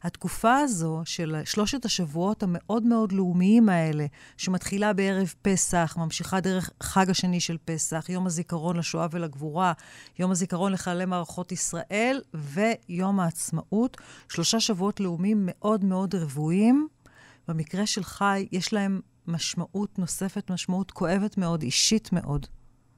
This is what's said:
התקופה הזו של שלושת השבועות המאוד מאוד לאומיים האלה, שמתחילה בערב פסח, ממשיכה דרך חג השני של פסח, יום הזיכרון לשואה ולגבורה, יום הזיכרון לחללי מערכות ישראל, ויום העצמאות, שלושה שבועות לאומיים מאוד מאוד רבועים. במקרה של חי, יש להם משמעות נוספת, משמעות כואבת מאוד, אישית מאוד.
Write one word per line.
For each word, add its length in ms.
התקופה 540
הזו 480
של 400
שלושת 400
השבועות 580
המאוד 400
מאוד 280
לאומיים 580
האלה, 360
שמתחילה 560
בערב 480
פסח, 580
ממשיכה 400
דרך 300
חג 260
השני 300
של 260
פסח, 440
יום 180
הזיכרון 500
לשואה 340
ולגבורה, 600
יום 120
הזיכרון 400
לחללי 340
מערכות 460
ישראל, 720
ויום 840
העצמאות, 800
שלושה 300
שבועות 400
לאומיים 460
מאוד 400
מאוד 300
רבועים. 720
במקרה 380
של 180
חי, 480
יש 220
להם 280
משמעות 720
נוספת, 520
משמעות 400
כואבת 460
מאוד, 240
אישית 520
מאוד. 320